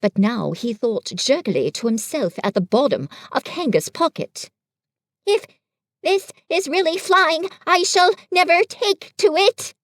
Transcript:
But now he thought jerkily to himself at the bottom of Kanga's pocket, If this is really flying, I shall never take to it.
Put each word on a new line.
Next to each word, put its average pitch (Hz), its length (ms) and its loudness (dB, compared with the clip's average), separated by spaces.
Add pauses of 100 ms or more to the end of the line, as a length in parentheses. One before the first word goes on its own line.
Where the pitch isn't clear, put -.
But 208 160 0
now 196 340 0
he 226 220 -6
thought 214 420 -4
jerkily 175 560 0
to - 160 -6
himself 226 460 -2 (100)
at 202 100 -2
the 202 80 0
bottom 185 480 0 (220)
of - 120 -2
Kanga's 254 460 -2
pocket, - 600 -6 (760)
If 403 200 0 (560)
this 381 300 -2 (180)
is 349 180 -2
really 339 300 0
flying, 370 520 2 (180)
I 349 160 4
shall 359 300 4 (180)
never 359 320 4
take - 540 -2
to 320 180 4
it. - 380 0 (100)